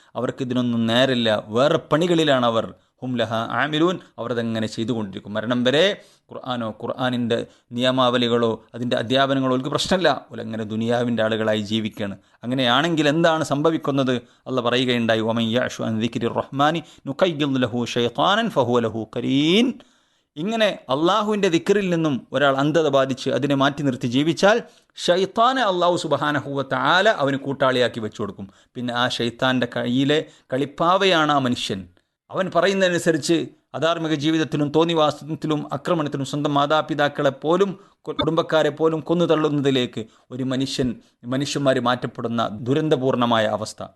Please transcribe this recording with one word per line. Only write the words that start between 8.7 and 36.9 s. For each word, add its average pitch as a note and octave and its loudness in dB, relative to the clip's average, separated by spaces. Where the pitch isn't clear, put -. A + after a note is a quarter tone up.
അതിൻ്റെ B2 -4
അധ്യാപനങ്ങളോ C3 0
അവർക്ക് B2+ -2
പ്രശ്നമില്ല. E3+ 0
അവരങ്ങനെ A2 -6
ദുനിയാവിൻ്റെ A2+ 0
ആളുകളായി A2 0
ജീവിക്കുകയാണ്. G#2+ -4
അങ്ങനെയാണെങ്കിൽ C3+ 2
എന്താണ് D#3+ 2
സംഭവിക്കുന്നത്? C#3+ 0
അള്ളാഹ് B2+ -2
പറയുകയുണ്ടായി, A#2+ 2
"വമൻ A2+ 0
യഅ്ശു A#2 -2
അൻ A2+ -2
ദിക്രി A#2 -2
റഹ്മാനി C#3 -2
നുഖയ്യിദ് C#3 0
ലഹു A#2+ -2
ശൈത്താനൻ D#3 0
ഫഹുവ B2 2
ലഹു A2 -4
ഖരീൻ." D3 2
ഇങ്ങനെ G#3+ 0
അള്ളാഹുവിൻ്റെ G3 2
ദിക്റിൽ F#3 2
നിന്നും D#3 0
ഒരാൾ C3+ 2
അന്ധത D3+ 2
ബാധിച്ച് C3+ 0
അതിനെ C3+ 0
മാറ്റി C#3+ 0
നിർത്തി C3 -2
ജീവിച്ചാൽ D#3+ 2
ഷൈത്താനെ A3+ 2
അള്ളാഹു F3+ 2
സുബ്ഹാനഹു D3 -2
വ C#3 -4
തആല D3 2
അവന് C#3+ 0
കൂട്ടാളിയാക്കി B2+ 0
വെച്ചു G#2+ -8
കൊടുക്കും. G2 -10
പിന്നെ A#2+ -8
ആ B2 0
ഷൈത്താൻ്റെ B2 -2
കയ്യിലെ C3+ 0
കളിപ്പാവയാണ് E3 2
ആ C#3+ 4
മനുഷ്യൻ. A#2 -4
അവൻ E3+ -4
പറയുന്നതനുസരിച്ച് E3+ 2
അധാർമിക D#3+ 0
ജീവിതത്തിലും D3+ 0
തോന്നിവാസത്തിലും D3+ 0
ആക്രമണത്തിലും D3 -2
സ്വന്തം D3 -2
മാതാപിതാക്കളെ D3 0